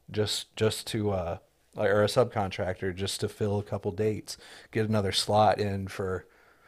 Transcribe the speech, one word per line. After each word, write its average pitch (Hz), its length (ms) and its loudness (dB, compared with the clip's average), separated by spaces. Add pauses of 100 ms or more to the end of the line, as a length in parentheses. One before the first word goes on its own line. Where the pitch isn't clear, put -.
just, 104 480 -2
just - 300 0
to, 104 240 0
uh, 87 260 -2 (380)
like, 107 140 2
or 104 140 6
a 104 40 6
subcontractor 95 880 0
just 95 240 -4
to 104 100 -2
fill 101 300 -2
a 98 40 -4
couple - 280 -6
dates, 107 460 -4 (340)
get 110 180 0
another 101 220 2
slot 104 480 4
in 98 280 -2
for, 92 380 -4 (420)